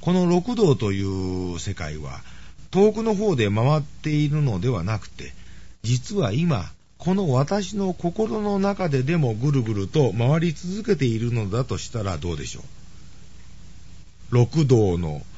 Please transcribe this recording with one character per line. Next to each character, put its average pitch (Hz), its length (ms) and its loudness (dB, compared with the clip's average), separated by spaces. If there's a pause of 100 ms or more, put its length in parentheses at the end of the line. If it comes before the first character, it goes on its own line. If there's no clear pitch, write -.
こ 175 100 2
の 180 140 4
六 175 300 2
道 180 200 6
と 101 160 0
い 98 100 0 (520)
う 82 40 -6
世 98 140 -6
界 78 240 -8
は、 67 240 -10 (500)
遠 208 220 6
く 220 100 -4
の 220 120 2
方 196 200 2
で 110 160 4
回 123 280 4
っ 147 40 0
て - 280 -8
い 151 180 2
る 151 140 0
の 110 180 0
で 113 80 0
は 98 160 0
な 107 140 -2
く - 100 -12
て、 69 240 -14 (500)
実 127 340 -2
は 127 160 2
今、 127 380 0 (280)
こ 180 160 0
の 190 180 2
私 185 460 0
の 190 160 0
心 214 480 -2
の 202 160 0
中 196 320 0
で 131 120 2
で 156 140 0
も 131 160 2
ぐ 127 200 0
る 135 100 4
ぐ 113 100 -2
る 98 160 -2
と 127 240 4
回 123 280 4
り 170 120 2
続 190 320 -6
け 208 120 4
て 139 100 2
い 113 120 0
る 117 140 -2
の 110 160 -2
だ 117 160 0
と - 140 -4
し - 100 -8
た 113 140 -4
ら 92 160 -2
ど 85 140 -4
う 78 40 -4
で 69 80 -6
し - 140 -10
ょ - 20 -14
う。 - 1700 -12
六 127 320 4
道 107 320 6
の 76 240 -4 (160)